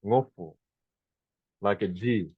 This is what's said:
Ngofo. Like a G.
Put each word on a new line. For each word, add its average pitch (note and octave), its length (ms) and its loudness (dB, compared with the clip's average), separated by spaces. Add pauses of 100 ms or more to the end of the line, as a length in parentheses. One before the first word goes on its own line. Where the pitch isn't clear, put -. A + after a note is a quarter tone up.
Ngofo. G2+ 540 -2 (1040)
Like G2+ 220 0
a G#2 60 0
G. F#2+ 500 0